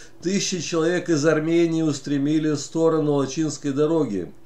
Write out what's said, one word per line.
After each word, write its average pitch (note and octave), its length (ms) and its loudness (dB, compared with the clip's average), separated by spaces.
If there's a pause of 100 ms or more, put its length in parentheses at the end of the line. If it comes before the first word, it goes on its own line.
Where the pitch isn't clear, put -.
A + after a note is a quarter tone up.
(200)
Тысячи F#3 400 -2
человек E3+ 480 0
из D3+ 180 2
Армении D#3+ 560 2
устремили D3 680 0
в D3 60 0
сторону D#3 580 2
Лачинской C#3+ 580 -2
дороги, C3+ 600 0 (140)